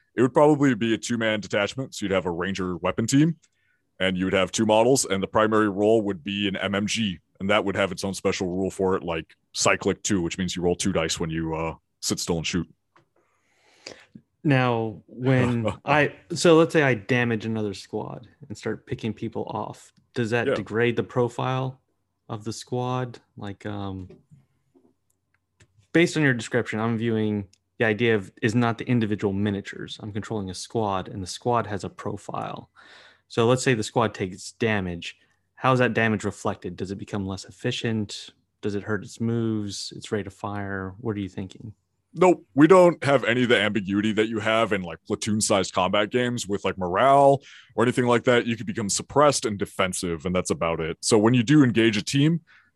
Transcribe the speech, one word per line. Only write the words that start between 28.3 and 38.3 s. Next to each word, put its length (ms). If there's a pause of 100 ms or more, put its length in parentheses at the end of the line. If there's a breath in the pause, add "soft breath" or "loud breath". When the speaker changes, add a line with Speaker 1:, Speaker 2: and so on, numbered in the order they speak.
Speaker 2:
is 140
not 240
the 80
individual 460
miniatures. 680
I'm 100
controlling 380
a 60
squad, 520
and 140
the 60
squad 400
has 160
a 60
profile. 840 (560 soft breath)
So 200
let's 160
say 120
the 80
squad 320
takes 380
damage. 640 (380)
How 180
is 60
that 140
damage 300
reflected? 540
Does 120
it 80
become 300
less 180
efficient? 840 (300)